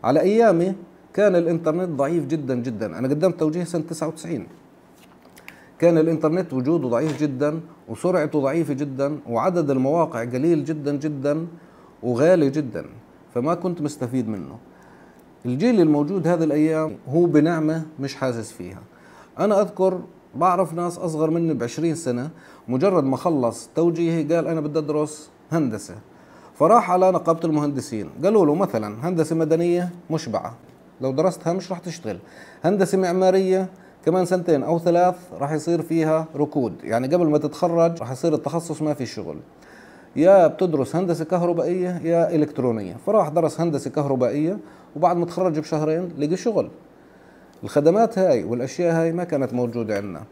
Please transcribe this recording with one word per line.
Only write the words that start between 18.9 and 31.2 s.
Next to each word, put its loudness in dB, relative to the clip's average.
أنا 2
أذكر 0
بعرف 0
ناس -4
أصغر -2
مني 0
بعشرين -2
سنة، -4
مجرد 2
ما 0
خلص -2
توجيهي 0
قال: 0
"أنا -4
بدي -4
أدرس -4
هندسة"، -4
فراح 4
على 4
نقابة 2
المهندسين، -2
قالوا 6
له: 4
"مثلا -4
هندسة 0
مدنية 2
مشبعة، -4
لو -2
درستها 0